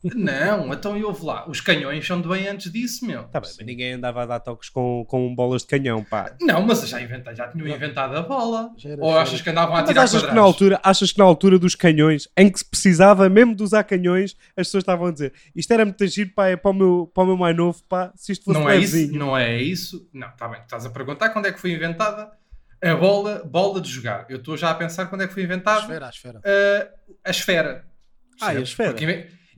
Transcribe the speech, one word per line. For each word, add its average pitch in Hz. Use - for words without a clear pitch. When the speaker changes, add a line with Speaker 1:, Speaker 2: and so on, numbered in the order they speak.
Speaker 1:
Não, 165
então 202
e 214
houve 165
lá. 123
Os 143
canhões 147
são 175
de 165
bem 190
antes 190
disso, 233
meu. 127
Speaker 2:
Tá 156
bem, -
mas -
ninguém 127
andava 123
a -
dar 120
toques -
com, 123
com 127
bolas 123
de -
canhão, 127
pá. 101
Speaker 1:
Não, 208
mas -
já 120
inventa-, 120
já 120
tinham 156
Speaker 3:
Não. 147
Speaker 1:
inventado 135
a 165
bola. 226
Speaker 3:
Já 147
era 147
Speaker 1:
Ou 160
Speaker 3:
feio. 160
Speaker 1:
achas -
que 175
andavam 165
a 170
Speaker 2:
Mas 302
Speaker 1:
tirar 262
Speaker 2:
achas 254
que -
na -
Speaker 1:
quadrados? 214
Speaker 2:
altura, 196
achas 190
que -
na 202
altura 185
dos 175
canhões, 156
em 190
que 190
se -
precisava 190
mesmo 226
de 196
usar 208
canhões, 185
as 180
pessoas 196
estavam 180
a 175
dizer, 143
"Isto 165
era 220
muito 196
giro, 196
pá, 196
é 185
para 196
o -
meu, 180
para 180
o 185
meu 185
mais 170
novo, 170
pá, 180
se -
isto -
fosse 156
Speaker 1:
Não 147
é 196
isso, 165
Speaker 2:
levezinho." 147
Speaker 1:
não 135
é 120
isso. 175
Não, 127
tá 117
bem, 110
estás 117
a 120
perguntar 143
quando 214
é 185
que 185
foi 180
inventada 165
a 165
bola, 202
bola 185
de 147
jogar. 117
Eu 131
estou 156
já 165
a -
pensar 170
quando 190
é 180
que 185
foi 190
inventada 185
Speaker 3:
A 208
esfera, 160
a -
esfera. 113
Speaker 1:
eh, 202
a 190
esfera. 165
Speaker 2:
Ah, 214
e -
a 131
Speaker 1:
Percebes? 127
Speaker 2:
esfera. 208
Speaker 1:
Porque 135
inve-, -